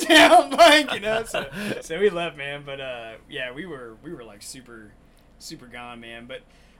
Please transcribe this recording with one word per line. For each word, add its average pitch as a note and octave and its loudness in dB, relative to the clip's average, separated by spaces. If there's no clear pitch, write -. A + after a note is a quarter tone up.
down," D#4 6
<laughs> - -8
like, D4+ 6
you G#3 -8
know. A3 -4
So, G3 -8
so D#3+ -10
we G#3 4
left, E3+ -6
man. C#3+ -12
But, C#3 -12
uh, A#2+ -12
yeah, B2+ -10
we D#3 -12
were, B2 -16
we D3+ -16
were, B2+ -16
like, G#2 -20
super, A#2 -20
super C3+ -18
gone, A#2+ -18
man. A#2 -18
But C3 -16